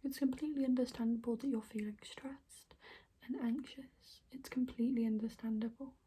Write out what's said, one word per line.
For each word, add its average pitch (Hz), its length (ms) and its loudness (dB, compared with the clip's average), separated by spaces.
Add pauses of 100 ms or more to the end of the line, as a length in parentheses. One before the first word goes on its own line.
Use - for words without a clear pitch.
It's 269 140 -2
completely 277 460 2
understandable 240 720 2
that 269 120 -2
you're 233 120 2
feeling 214 420 -4
stressed - 720 -14 (520)
and 240 160 -2
anxious. - 800 -4 (120)
It's 269 160 -12
completely 247 580 2
understandable. 226 880 -2 (120)